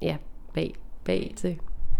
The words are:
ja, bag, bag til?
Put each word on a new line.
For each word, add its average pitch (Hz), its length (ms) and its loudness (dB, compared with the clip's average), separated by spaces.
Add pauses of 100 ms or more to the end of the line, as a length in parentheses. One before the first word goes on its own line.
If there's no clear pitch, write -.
ja, 147 160 -2 (360)
bag, - 220 -4 (280)
bag - 320 0
til? 175 240 -2 (400)